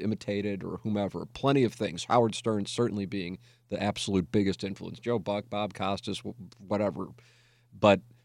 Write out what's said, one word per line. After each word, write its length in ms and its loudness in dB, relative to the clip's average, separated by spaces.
imitated 640 -4
or 140 -6
whomever, 480 -2
plenty 380 2
of 100 2
things. 300 -4
Howard 300 4
Stern 320 -2
certainly 380 -2
being 340 -6
the 140 -4
absolute 500 0
biggest 320 2
influence. 360 -10
Joe 180 0
Buck, 320 -4
Bob 240 -4
Costas, 460 -4
wh-, 460 -14
whatever. 420 0
But 220 8